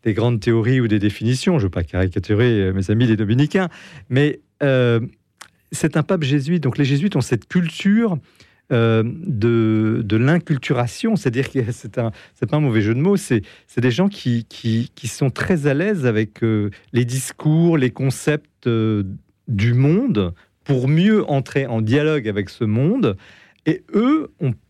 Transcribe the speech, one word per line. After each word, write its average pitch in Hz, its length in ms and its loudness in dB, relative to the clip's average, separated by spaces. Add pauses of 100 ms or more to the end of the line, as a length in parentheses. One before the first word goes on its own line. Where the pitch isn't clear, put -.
des 107 120 0
grandes 113 260 0
théories 117 400 2
ou 117 80 0
des 104 100 2
définitions. 117 600 0
Je 101 60 0
veux 92 60 0
pas 87 140 -4
caricaturer, 101 760 0
euh, 95 120 0
mes 95 180 -2
amis 117 160 2
les 110 100 4
dominicains, 139 520 0 (400)
mais, 143 320 0 (220)
euh, 123 380 2 (720)
c'est 156 260 -2
un 156 60 2
pape 185 220 0
jésuite. 147 380 0
Donc 131 160 -2
les 143 60 2
jésuites 143 320 0
ont 135 40 2
cette 117 260 -4
culture, 196 720 0 (520)
euh, 113 340 2
de, 113 1000 0
de 104 120 0
l'inculturation, 143 1000 0
c'est-à-dire 131 340 -2
que 120 220 -2
c'est - 260 -10
un, 113 120 -2 (240)
c'est - 140 -6
pas 151 100 0
un - 20 2
mauvais 113 220 2
jeu 110 120 0
de 127 60 -2
mots, 196 160 2
c'est, 117 260 -2 (240)
c'est - 140 -6
des 123 100 2
gens 180 180 2
qui, 120 400 -2
qui, 117 460 -4
qui - 140 -10
sont 135 220 -2
très 151 360 -2
à 139 80 2
l'aise 170 320 0
avec, 110 360 0
euh, 107 280 0 (220)
les 123 120 2
discours, 156 760 0
les 127 120 2
concepts, - 760 -4
euh, 110 380 0 (420)
du 117 260 0
monde, 135 640 2 (300)
pour 135 240 0
mieux 185 420 4
entrer 135 360 -2
en 113 140 -2
dialogue 139 480 0
avec 98 220 -4
ce - 140 -6
monde. 127 520 0 (480)
Et - 180 -2 (120)
eux 269 360 0 (100)
ont 127 120 -2 (180)